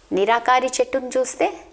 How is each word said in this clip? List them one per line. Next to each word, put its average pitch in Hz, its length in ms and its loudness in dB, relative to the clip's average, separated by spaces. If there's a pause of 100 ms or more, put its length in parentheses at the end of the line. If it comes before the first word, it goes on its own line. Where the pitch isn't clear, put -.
(120)
నిరాకారి 233 560 2
చెట్టును 254 500 -2
చూస్తే 330 420 -2 (140)